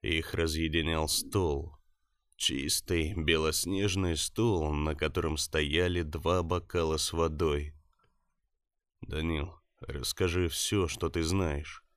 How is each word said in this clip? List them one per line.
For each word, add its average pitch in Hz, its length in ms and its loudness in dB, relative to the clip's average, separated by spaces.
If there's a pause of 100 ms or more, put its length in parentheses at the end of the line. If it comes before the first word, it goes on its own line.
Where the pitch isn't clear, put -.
Их 80 320 -2
разъединял 80 720 0
стол. 76 680 -2 (600)
Чистый 80 760 0
белоснежный 85 1000 2
стол, 87 560 0
на 76 220 0
котором 78 420 -2
стояли 80 680 0
два 80 400 0
бокала 85 540 0
с - 160 -2
водой. 76 640 0 (1300)
"Данил, 78 520 -2 (260)
расскажи 85 680 0
все, 92 400 0
что 82 220 -2
ты 85 120 0
знаешь. 80 600 -2 (120)